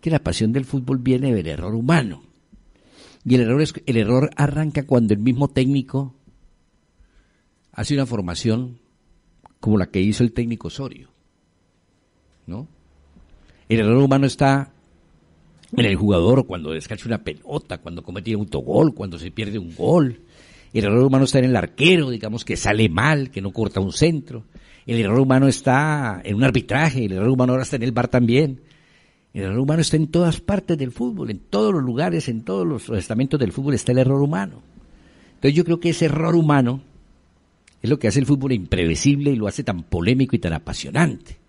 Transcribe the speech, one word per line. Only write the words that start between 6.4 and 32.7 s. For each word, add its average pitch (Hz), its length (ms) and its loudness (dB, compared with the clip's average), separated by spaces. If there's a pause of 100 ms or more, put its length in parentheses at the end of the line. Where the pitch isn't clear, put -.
hace - 220 -6
una 139 140 0
formación 113 720 -4 (800)
como 107 180 2
la 90 140 0
que 95 100 0
hizo 104 220 2
el 117 80 2
técnico 117 380 -6
Osorio, - 400 -14 (1400)
¿no? 113 320 -14 (920)
El 113 120 2
error 110 160 4
humano 139 280 4
está 139 480 0 (1000)
en 120 140 0
el 98 100 2
jugador 101 520 4
cuando 80 240 -8
descalza 87 360 -10
una 113 160 -6
pelota, - 540 -10
cuando 85 240 -14
comete 101 340 -8
un 104 60 -2
autogol, 90 540 0
cuando 87 240 -10
se 87 100 -12
pierde 107 300 -8
un 82 160 -14
gol. 143 460 0 (520)
El 107 120 0
error 117 200 4
humano 135 200 4
está 131 120 0
en 127 80 4
el 127 100 2
arquero, 139 540 2
digamos, 110 340 -8
que - 140 -6
sale 107 320 2
mal, 131 400 0
que - 120 -8
no 98 100 -6
corta 104 280 -4
un 95 140 -2
centro. 143 500 -2 (440)
El 117 120 -2
error 110 200 2
humano 131 280 4
está 135 760 0
en 101 120 -4
un 113 80 -2
arbitraje, 127 640 -2
el 95 60 -4
error 95 180 -2
humano 127 240 0
ahora 131 100 -2
está 143 120 -8
en 117 80 -4
el 127 80 -2
var 120 160 -2
también. 127 540 2 (760)
El 101 80 -8
error 98 160 -4
humano 147 220 0
está 156 160 0
en 156 100 0
todas 170 340 0
partes 185 340 -2
del 131 160 -6
fútbol, 196 380 -8
en 101 100 -8
todos 208 320 0
los 156 120 0
lugares, 151 440 -2
en 113 140 -6
todos 185 240 -4
los 143 240 -6